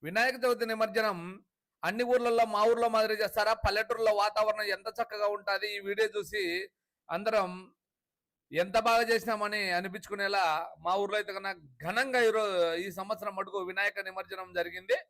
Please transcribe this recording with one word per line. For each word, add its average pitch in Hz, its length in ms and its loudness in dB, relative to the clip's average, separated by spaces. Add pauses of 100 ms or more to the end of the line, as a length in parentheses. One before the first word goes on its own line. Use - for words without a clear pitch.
వినాయక 226 400 0
చవితి 233 280 2
నిమజ్జనం 220 460 0 (680)
అన్ని 220 240 -2
ఊర్లలో 233 320 4 (100)
మా 208 160 2
ఊర్లో 233 240 4
మాదిరి 220 280 2
చేస్తారా? 214 320 2 (100)
పల్లెటూరులో 220 560 0
వాతావరణం 214 560 2
ఎంత 196 120 -10 (100)
చక్కగా 214 380 -2
ఉంటాది. 196 400 -2
ఈ 202 120 -6
వీడియో 208 280 0
చూసి 208 280 -4 (720)
అందరం 208 340 0 (1120)
ఎంత 190 160 0 (100)
బాగా 233 240 4
చేసినామని 214 480 0 (180)
అనిపించుకునేలా 196 680 -2 (420)
మా 175 160 2
ఊర్లో 202 180 0
అయితే 202 180 -6
కన్నా 196 140 -6 (340)
ఘనంగా 247 440 0
ఈరో-, 185 560 2
ఈ - 20 -6 (120)
సంవత్సరం 202 400 -6
మటుకు 190 200 -4 (100)
వినాయక 196 400 -2
నిమజ్జనం 185 400 -10 (100)
జరిగింది. 185 380 -2 (120)